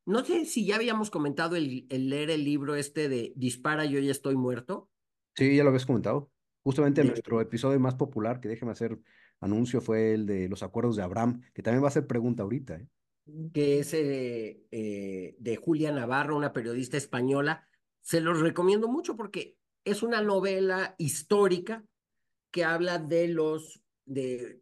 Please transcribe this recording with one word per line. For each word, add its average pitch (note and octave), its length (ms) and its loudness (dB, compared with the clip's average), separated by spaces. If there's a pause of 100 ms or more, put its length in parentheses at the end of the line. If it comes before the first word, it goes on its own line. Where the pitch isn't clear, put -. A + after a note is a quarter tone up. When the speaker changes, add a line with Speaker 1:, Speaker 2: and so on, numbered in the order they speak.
Speaker 1:
No A3 180 2
sé E4+ 220 0
si G#3+ 200 -2
ya G3+ 100 2
habíamos A3 340 -2
comentado E3 460 -2
el, C3 340 -4
el C3 180 -2
leer D3 220 -2
el D#3 140 0
libro C#3+ 300 -2
este D3 340 -2
de B2 280 -2
Dispara, C#3+ 480 -2
yo C#3+ 160 0
ya C#3 100 2
estoy C#3 260 -2
muerto. B2+ 540 -4 (460)
Speaker 2:
Sí, C3+ 200 6
ya C#3+ 60 8
lo C#3+ 80 8
habías B2+ 160 2
comentado. A#2+ 440 0 (320)
Justamente C#3+ 400 4
Speaker 1:
De C3 60 6
Speaker 2:
nuestro A#2 320 0
episodio A#2 400 2
más B2+ 140 2
popular, B2+ 460 -2
que A#2 80 -8
déjeme A2+ 240 -6
hacer A2 260 -4 (420)
anuncio, A2+ 400 2
fue A2 340 2
el A2 120 0
de F#2+ 220 -2
los G2 140 -6
acuerdos A#2 340 0
de G2+ 60 -2
Abraham, A2+ 400 -2 (100)
que - 100 -12
también A#2 220 4
va C#3+ 40 4
a C3+ 40 2
ser D3 140 2
pregunta A#2 360 0
ahorita, G2+ 340 -4
¿eh? G2 120 -16 (640)
Speaker 1:
Que C#3+ 280 2
es, C#3+ 140 -4
eh, B2+ 760 -4
eh, G2+ 680 -6
de A2 180 -4
Julia D#3 360 0
Navarro, C#3+ 440 -2
una D3 160 -2
periodista B2 440 -4
española, C#3 680 -2 (380)
se E3 160 2
los E3 200 2
recomiendo F3+ 460 2
mucho C#4 300 -4
porque G3+ 400 -10 (280)
es G#3 180 -2
una A3+ 180 0
novela F#3+ 800 0
histórica G3 840 2 (680)
que F3 120 0
habla E3+ 360 0
de E3 300 2
los, D#3 540 -2 (220)
de B2+ 580 -6